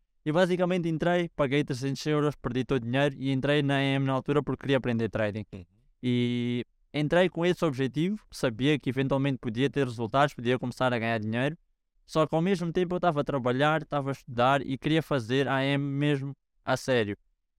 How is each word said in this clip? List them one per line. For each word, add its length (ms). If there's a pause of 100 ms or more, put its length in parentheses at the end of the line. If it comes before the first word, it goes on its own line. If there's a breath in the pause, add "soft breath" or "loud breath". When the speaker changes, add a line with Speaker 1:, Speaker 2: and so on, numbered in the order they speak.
(260)
Speaker 1:
E 60
basicamente 560
entrei, 460
paguei 300
trezentos 420
euros, 280
perdi 300
todo 180
o 20
dinheiro 340
e 120
entrei 320
na 200
E 120
M 120
na 60
altura 300
porque 200
queria 140
aprender 320
trading. 440
Speaker 2:
Uhum. 120 (380)
Speaker 1:
E 640 (280)
entrei 340
com 160
esse 200
objetivo, 640
sabia 480
que 100
eventualmente 500
podia 300
ter 160
resultados, 480
podia 260
começar 360
a 40
ganhar 200
dinheiro, 400 (480)
só 200
que 80
ao 60
mesmo 320
tempo 220
eu 60
tava 220
a 20
trabalhar, 600
tava 260
a 20
estudar 520
e 140
queria 240
fazer 460
A 160
M 200
mesmo 480 (320)
a 120
sério. 420 (400)